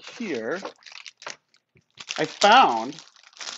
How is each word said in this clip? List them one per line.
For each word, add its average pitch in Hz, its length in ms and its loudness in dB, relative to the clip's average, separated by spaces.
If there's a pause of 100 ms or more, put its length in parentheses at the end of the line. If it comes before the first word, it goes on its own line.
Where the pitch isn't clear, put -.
(180)
here, 156 420 -6 (1600)
I 160 80 -2
found 156 680 4 (640)